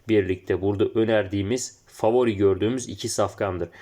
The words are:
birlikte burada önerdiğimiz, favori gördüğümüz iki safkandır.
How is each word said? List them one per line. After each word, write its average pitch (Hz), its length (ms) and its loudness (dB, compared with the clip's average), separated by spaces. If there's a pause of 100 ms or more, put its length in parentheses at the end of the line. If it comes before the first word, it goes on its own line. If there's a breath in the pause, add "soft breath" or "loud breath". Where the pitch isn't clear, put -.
birlikte 95 520 0
burada 101 240 0 (100)
önerdiğimiz, 107 920 -2
favori 117 500 0
gördüğümüz 101 520 2
iki 98 200 -8
safkandır. 98 600 -2 (140 loud breath)